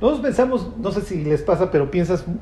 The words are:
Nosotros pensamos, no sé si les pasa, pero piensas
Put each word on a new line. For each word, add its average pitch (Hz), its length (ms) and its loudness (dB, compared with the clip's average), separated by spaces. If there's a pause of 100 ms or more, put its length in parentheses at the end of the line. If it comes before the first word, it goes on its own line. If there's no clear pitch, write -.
Nosotros 262 200 2
pensamos, 254 560 0
no 214 140 -4
sé 202 100 -2
si 160 220 -4
les 151 180 2
pasa, 180 300 2
pero 143 180 2
piensas 175 360 0 (160)